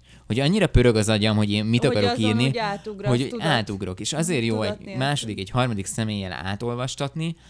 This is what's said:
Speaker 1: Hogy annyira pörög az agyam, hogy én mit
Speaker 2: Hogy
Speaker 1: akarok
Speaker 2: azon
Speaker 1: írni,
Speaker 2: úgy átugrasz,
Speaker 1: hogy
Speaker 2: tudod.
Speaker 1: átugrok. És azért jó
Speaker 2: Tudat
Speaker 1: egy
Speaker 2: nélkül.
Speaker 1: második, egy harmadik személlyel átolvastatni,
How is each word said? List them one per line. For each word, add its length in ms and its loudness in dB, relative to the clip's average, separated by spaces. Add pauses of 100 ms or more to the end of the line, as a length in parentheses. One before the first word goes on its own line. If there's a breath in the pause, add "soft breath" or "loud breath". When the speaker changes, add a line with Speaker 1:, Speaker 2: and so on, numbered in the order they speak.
(260 loud breath)
Speaker 1:
Hogy 140 0
annyira 260 4
pörög 300 6
az 120 2
agyam, 280 2
hogy 140 2
én 140 0
mit 200 2
Speaker 2:
Hogy 120 2
Speaker 1:
akarok 140 2
Speaker 2:
azon 180 2
Speaker 1:
írni, 180 2
Speaker 2:
úgy 120 0
átugrasz, 520 -6
Speaker 1:
hogy 180 2
Speaker 2:
tudod. 180 -6
Speaker 1:
átugrok. 540 -2
És 120 -6
azért 320 0
jó 120 0
Speaker 2:
Tudat 160 -2
Speaker 1:
egy 120 -12
Speaker 2:
nélkül. 200 -6
Speaker 1:
második, 340 -4
egy 120 -8
harmadik 360 -2
személlyel 460 -4
átolvastatni, 1040 -6 (120)